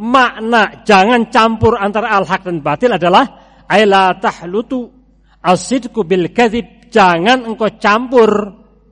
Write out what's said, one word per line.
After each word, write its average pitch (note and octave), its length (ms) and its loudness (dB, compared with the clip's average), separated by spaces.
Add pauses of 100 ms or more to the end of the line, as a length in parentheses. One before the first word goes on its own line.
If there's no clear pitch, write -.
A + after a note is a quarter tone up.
makna A3+ 800 0
jangan A3 480 2
campur A3+ 480 0
antara G#3 320 -4
al-haq F#3 320 -2
dan F3 160 -6
batil D3+ 400 -2
adalah, F3+ 240 2 (480)
"Ai G#3 160 2
la F#3+ 320 2
tahlutu G#3+ 720 -8 (560)
as-sidqu A3 560 -2
bil F3 320 -2
kadhib", A3 560 -4
jangan G#3 560 2
engkau A3 320 -4
campur G#3+ 720 0 (420)